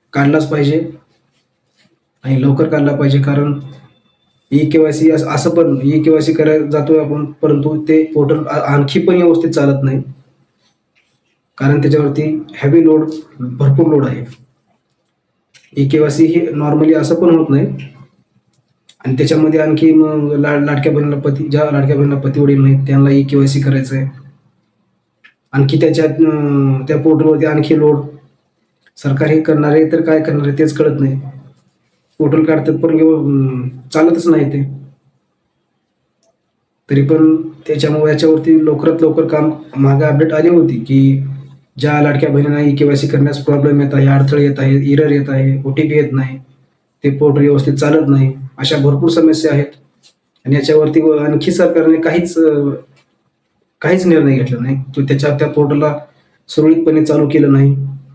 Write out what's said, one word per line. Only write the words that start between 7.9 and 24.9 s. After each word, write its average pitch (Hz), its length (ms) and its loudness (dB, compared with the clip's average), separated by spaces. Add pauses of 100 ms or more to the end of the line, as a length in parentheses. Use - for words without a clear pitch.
पोर्टल 151 420 -2
आ-, 147 280 -4
आणखी 143 260 0
पण 175 160 -2
व्यवस्थित 170 360 2
चालत 139 320 0
नाही. 135 180 -2 (1600)
कारण 139 240 0
त्याच्यावरती 151 640 -2 (120)
हेवी 160 300 2
लोड, 156 240 2 (300)
भरपूर 139 480 0
लोड 143 180 0
आहे. 123 200 -8 (1500)
ईकेवायसी 151 480 2
हे 170 220 0
normally 151 500 0
असं 151 180 -2
पण 139 200 2
होत 156 140 2
नाही. 139 180 0 (1400)
आणि 131 120 -2
त्याच्यामध्ये 156 420 2
आणखी 156 340 2
मग 151 420 0
ला-, 147 280 0
लाडक्या 143 280 -2
बहिणीला 147 280 -2
पती, 143 280 -4
ज्या 147 240 -2
लाडक्या 139 240 0
बहिणीला 143 240 0
पती 135 200 -4
वडील 143 220 4
नाहीत, 135 260 2
त्यांना 139 220 4
ईकेवायसी 139 520 2
करायचं 135 340 -2
आहे. 135 260 -8 (1300)